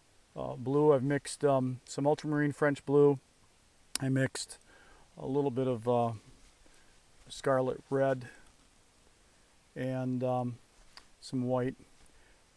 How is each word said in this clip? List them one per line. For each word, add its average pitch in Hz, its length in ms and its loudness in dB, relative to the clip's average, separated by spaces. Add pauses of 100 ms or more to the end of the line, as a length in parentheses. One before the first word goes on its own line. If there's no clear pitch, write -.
(360)
uh, 131 200 -6
blue. 143 380 4
I've 131 80 4
mixed, 143 440 -2
um, 131 400 2
some 139 200 -4
ultramarine 147 460 0
French 143 340 0
blue. 143 340 6 (840)
I 135 80 -2
mixed - 500 -4 (580)
a - 80 -10
little 139 240 0
bit 131 180 -2
of, 120 200 -4
uh, 120 240 2 (1200)
scarlet 131 600 0
red 135 380 0 (1500)
and, 127 480 -4
um, 123 320 -2 (640)
some 127 240 -4
white. 127 320 -2 (800)